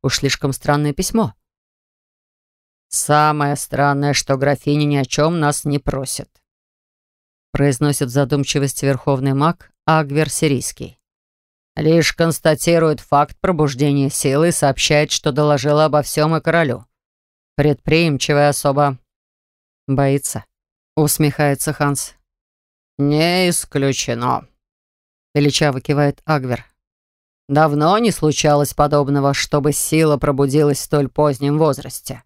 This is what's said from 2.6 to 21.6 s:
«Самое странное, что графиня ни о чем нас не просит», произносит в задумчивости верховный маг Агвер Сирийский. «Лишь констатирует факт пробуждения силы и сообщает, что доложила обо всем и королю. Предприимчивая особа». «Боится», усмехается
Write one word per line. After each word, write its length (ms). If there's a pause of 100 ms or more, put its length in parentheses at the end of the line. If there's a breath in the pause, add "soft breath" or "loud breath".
«Самое 680
странное, 560
что 240
графиня 480
ни 100
о 80
чем 360
нас 260
не 120
просит», 520 (1200)
произносит 560
в 40
задумчивости 720
верховный 480
маг 380 (140)
Агвер 440
Сирийский. 680 (760)
«Лишь 380
констатирует 880
факт 400
пробуждения 680
силы 380
и 40
сообщает, 600
что 220
доложила 520
обо 160
всем 360
и 40
королю. 440 (680)
Предприимчивая 960
особа». 480 (880)
«Боится», 600 (500)
усмехается 760